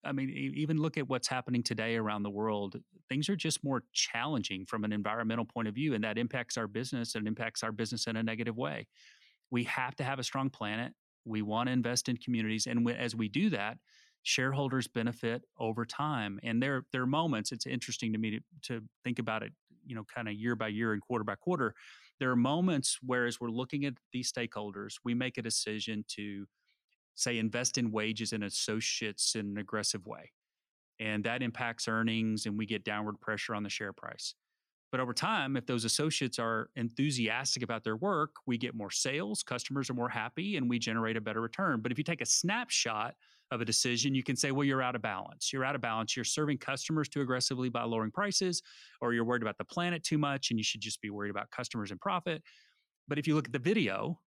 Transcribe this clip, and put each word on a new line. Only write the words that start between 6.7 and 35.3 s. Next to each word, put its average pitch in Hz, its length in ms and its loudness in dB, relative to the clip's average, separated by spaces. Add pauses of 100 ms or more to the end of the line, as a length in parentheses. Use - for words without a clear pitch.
and 107 120 -2
impacts 110 360 -2
our 113 100 -2
business 110 340 -2
in 113 100 -2
a 113 60 0
negative 113 360 -2
way. 135 280 -4 (640)
We 120 140 2
have 123 320 -2
to 143 80 -2
have 131 140 0
a 123 60 -4
strong 135 260 0
planet. 110 420 -4 (320)
We 110 160 -2
wanna 110 300 2
invest 123 400 2
in 123 80 2
communities. 110 480 0
And 120 180 2
we, 120 80 4
as 117 220 -2
we 110 140 0
do 156 220 2
that, 107 280 -2 (440)
shareholders 131 680 2
benefit 117 560 0 (140)
over 113 260 0
time. 113 580 -2
And 117 200 2
there, 135 300 0
there 127 100 2
are 127 40 4
moments, 139 460 2
it's 117 140 -6
interesting 123 480 -2
to 107 40 0
me 110 120 0
to, 107 100 -2 (220)
to 113 220 -6 (200)
think 123 140 -2
about 110 240 -2
it 107 100 -10 (340)
you 123 80 -10
know, 110 100 -8 (100)
kinda 110 180 -4
year 113 240 0
by 110 120 0
year 110 240 2
and 104 100 0
quarter 113 220 0
by 104 100 0
quarter, 139 400 0 (440)
there 131 120 2
are 127 60 6
moments 143 680 4
where, 123 240 2
as 117 140 -2
we're 120 100 -2
looking 127 340 -2
at 139 100 0 (180)
these 127 200 -2
stakeholders, 104 640 -6 (100)
we 120 100 2
make 127 240 0
a 120 40 -4
decision 107 680 -2
to, 101 380 -8 (680)
say, 120 240 0
invest 113 400 2
in 120 120 2
wages 110 420 0
and 104 120 -2
associates - 880 0
in 104 120 -2
an 101 120 -4
aggressive 104 480 -2
way. - 260 -12 (680)
And 107 240 0
that 120 180 0
impacts 117 460 -2
earnings, 110 580 2
and 104 100 -2
we 110 100 -2
get 107 180 -2
downward 104 360 -2
pressure 110 340 -2
on 104 100 -2
the 98 60 -6
share 101 220 -4
price. - 420 -10 (580)
But 127 80 0
over 123 120 0
time, 170 440 2